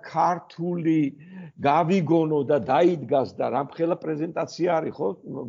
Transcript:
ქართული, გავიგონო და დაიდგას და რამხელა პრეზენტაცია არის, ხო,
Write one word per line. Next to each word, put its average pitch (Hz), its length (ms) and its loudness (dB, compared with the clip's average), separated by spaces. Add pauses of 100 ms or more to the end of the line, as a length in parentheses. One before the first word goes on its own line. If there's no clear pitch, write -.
ქართული, 170 1000 0 (580)
გავიგონო 156 840 2
და 139 180 2
დაიდგას 139 760 2
და 127 140 -4
რამხელა 139 480 -2
პრეზენტაცია 160 760 -4
არის, 160 200 0
ხო, 175 160 -4 (400)